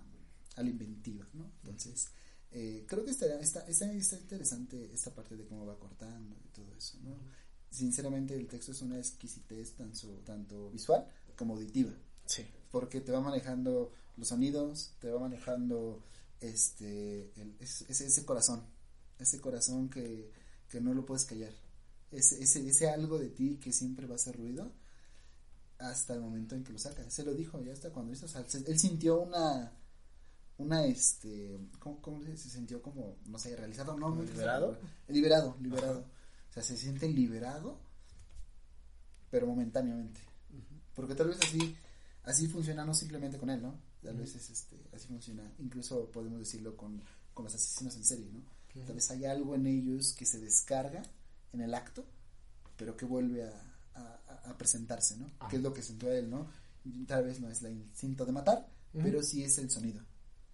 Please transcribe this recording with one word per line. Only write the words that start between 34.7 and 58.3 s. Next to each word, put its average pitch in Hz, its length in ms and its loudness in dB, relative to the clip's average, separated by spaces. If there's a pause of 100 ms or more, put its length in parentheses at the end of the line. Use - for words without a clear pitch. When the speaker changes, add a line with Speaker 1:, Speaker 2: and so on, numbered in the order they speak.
Speaker 1:
liberado, 147 520 10
liberado. 127 400 2
Speaker 2:
Ajá. - 80 -10 (420)
Speaker 1:
O - 20 -16
sea, 117 100 -6
se 123 140 -2
siente 135 320 0
liberado, 135 720 4 (1500)
pero 120 160 6
momentáneamente. 120 720 0 (300)
Speaker 2:
Ujú. - 300 -14 (140)
Speaker 1:
Porque 135 200 -4
tal 160 140 6
vez 175 140 2
así, 160 340 4 (480)
así 160 240 4
funciona 156 360 0
no 156 100 0
simplemente 139 440 0
con 127 120 -2
él, 123 120 0
¿no? 131 120 -6 (280)
Tal - 120 -8
Speaker 2:
Ujú. 127 80 -4
Speaker 1:
vez 127 140 -6
es, - 140 -10
este, - 260 -8 (180)
así 117 140 -12
funciona, 113 500 -10
incluso 123 520 -4
podemos 113 280 -4
decirlo 107 380 -6
con, 104 260 -8 (320)
con 123 100 -8
los 107 100 -6
asesinos 120 420 0
en 107 80 -8
serie, 107 260 2
¿no? 110 100 -8 (340)
Speaker 2:
Ujú. 131 120 -10
Speaker 1:
Tal 131 100 -6
vez - 140 2
hay 131 140 -2
algo 139 300 2
en 135 120 6
ellos 135 460 4
que 123 140 -2
se 117 120 4
descarga 135 640 4 (500)
en - 100 -4
el - 120 0
acto, - 300 -6 (720)
pero 95 200 -6
que - 100 -4
vuelve 123 380 2
a, 107 80 -8 (420)
a, 117 260 -14 (260)
a, 123 40 -10
a 123 80 -10
presentarse, 117 580 4
¿no? 127 220 -6
Speaker 2:
Ajá. 110 100 -6
Speaker 1:
Que 135 80 0
es 127 60 4
lo 135 100 2
que 131 100 -4
sintió 117 300 -2
él, 123 160 4
¿no? 139 180 -2 (600)
Tal 131 180 4
vez 127 160 -2
no 117 80 -4
es 107 140 -4
el 113 100 -6
instinto 131 540 -2
de 127 60 2